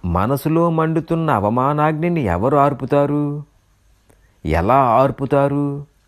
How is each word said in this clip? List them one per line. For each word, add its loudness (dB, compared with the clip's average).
మనసులో 0
మండుతున్న -2
అవమానాగ్నిని 0
ఎవరు 0
ఆర్పుతారు, 0
ఎలా 0
ఆర్పుతారు 0